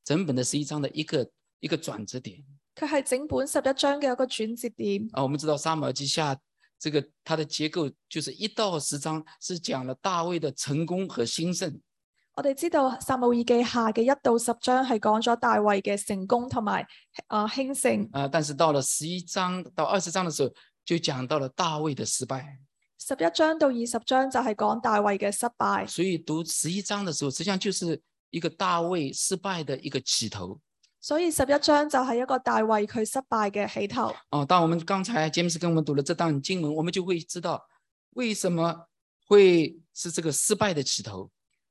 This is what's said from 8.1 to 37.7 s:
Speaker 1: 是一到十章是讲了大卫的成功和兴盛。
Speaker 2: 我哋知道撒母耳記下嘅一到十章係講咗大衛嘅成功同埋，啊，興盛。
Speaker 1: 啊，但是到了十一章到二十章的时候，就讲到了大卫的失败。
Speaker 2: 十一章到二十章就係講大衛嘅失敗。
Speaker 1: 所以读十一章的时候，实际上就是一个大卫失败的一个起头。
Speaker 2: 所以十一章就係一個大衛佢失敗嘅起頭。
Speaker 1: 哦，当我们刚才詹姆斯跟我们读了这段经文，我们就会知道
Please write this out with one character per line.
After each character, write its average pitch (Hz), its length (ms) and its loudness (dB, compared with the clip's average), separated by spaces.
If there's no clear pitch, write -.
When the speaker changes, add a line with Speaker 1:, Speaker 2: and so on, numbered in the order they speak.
Speaker 1:
是 135 100 -6
一 165 160 -6
到 196 320 -2
十 175 180 -4
章 156 260 -4
是 180 180 -6
讲 147 260 -4
了 131 100 -6
大 180 280 -2
卫 175 160 -2
的 151 140 -2
成 147 320 -2
功 180 240 -4
和 117 160 -2
兴 165 280 -2
盛。 165 280 -6
Speaker 2:
我 277 80 -4
哋 277 100 2
知 339 160 -4
道 269 300 2
撒 262 180 -2
母 240 160 4
耳 240 100 2
記 240 200 4
下 233 280 0
嘅 226 120 2
一 277 200 4
到 233 140 4
十 233 240 0
章 254 240 4
係 247 140 2
講 214 220 4
咗 233 140 2
大 233 220 2
衛 208 240 4
嘅 202 200 0
成 190 240 -4
功 240 220 2
同 247 160 -2
埋， 202 240 -2
啊， 214 200 0
興 262 260 -4
盛。 226 400 0
Speaker 1:
啊， 139 140 0
但 156 140 2
是 147 120 -4
到 156 180 4
了 143 100 2
十 - 240 -2
一 180 140 -4
章 185 420 -4
到 160 80 -2
二 190 160 2
十 175 100 -4
章 185 140 0
的 170 80 -2
时 147 100 -2
候， 127 80 2
就 170 120 0
讲 135 300 -4
到 156 120 0
了 135 100 -4
大 160 280 -2
卫 151 160 -2
的 120 120 -6
失 - 200 -4
败。 135 320 -8
Speaker 2:
十 - 180 -8
一 330 180 0
章 320 240 2
到 311 120 4
二 254 40 0
十 233 200 -4
章 262 240 2
就 262 100 0
係 226 160 0
講 220 240 0
大 220 220 2
衛 202 160 2
嘅 202 140 -2
失 - 140 -2
敗。 202 300 0
Speaker 1:
所 170 180 -2
以 180 120 0
读 160 280 -4
十 - 260 -2
一 196 100 -4
章 202 220 -4
的 180 80 -2
时 143 140 -4
候， 135 60 0
实 - 60 -6
际 165 60 -6
上 190 160 0
就 196 120 -2
是 170 280 -4
一 165 100 -6
个 170 100 -2
大 180 300 0
卫 170 320 -2
失 - 240 -4
败 175 280 -4
的 135 160 -4
一 151 100 -10
个 135 120 -4
起 - 280 -2
头。 95 300 -10
Speaker 2:
所 294 180 0
以 349 120 2
十 311 100 0
一 285 180 4
章 302 300 4
就 285 80 0
係 254 240 0
一 254 40 -4
個 262 120 0
大 233 240 0
衛 214 240 2
佢 220 180 -4
失 - 140 -4
敗 214 220 0
嘅 202 220 -4
起 202 160 -4
頭。 220 260 -2
Speaker 1:
哦， 143 160 0
当 180 160 6
我 165 60 6
们 165 180 2
刚 190 180 0
才 160 260 0
詹 175 140 0
姆 175 60 0
斯 165 80 -2
跟 175 100 -2
我 170 60 4
们 160 100 4
读 147 120 0
了 143 80 2
这 170 100 -2
段 156 280 0
经 185 200 -2
文， 151 140 0
我 156 80 0
们 175 100 -2
就 185 100 -2
会 175 160 -2
知 175 220 -10
道 160 180 -2